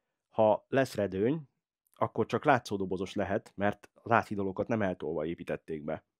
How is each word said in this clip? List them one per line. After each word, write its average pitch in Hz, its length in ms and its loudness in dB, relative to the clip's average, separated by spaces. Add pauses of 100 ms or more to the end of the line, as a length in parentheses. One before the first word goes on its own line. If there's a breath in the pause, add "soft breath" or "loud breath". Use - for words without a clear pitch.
(280)
Ha 107 400 4
lesz 131 260 0
redőny, 107 540 0 (460)
akkor 110 320 -2
csak - 180 -2
látszódobozos 95 680 0
lehet, 101 400 -2
mert 101 400 -4
az - 160 -8
áthidalókat 101 580 0
nem 110 140 0
eltolva 80 440 -4
építették 80 560 -8
be. 78 220 -6 (160)